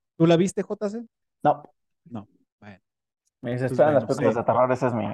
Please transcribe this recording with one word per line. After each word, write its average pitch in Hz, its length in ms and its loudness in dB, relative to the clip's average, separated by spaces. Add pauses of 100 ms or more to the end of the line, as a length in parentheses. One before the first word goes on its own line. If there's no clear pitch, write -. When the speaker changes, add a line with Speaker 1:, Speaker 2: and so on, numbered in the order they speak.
(160)
Speaker 1:
¿Tú 165 100 4
la 165 120 6
viste, 190 240 -2
J 202 260 -8
C? 226 160 -12 (380)
Speaker 2:
No. 143 280 0 (360)
Speaker 1:
No, 107 200 -14 (340)
bueno. 101 180 -20 (640)
Speaker 2:
Me 123 100 -8
Speaker 1:
Pues 123 100 -6
Speaker 2:
desesperan 131 320 2
las 123 100 2
Speaker 1:
bueno, 123 120 -2
Speaker 2:
películas 117 180 0
Speaker 1:
sí. 117 60 -4
Speaker 2:
de - 60 -4
terror, 123 260 2
ese - 140 -2
es - 80 -2
mi, 104 200 -2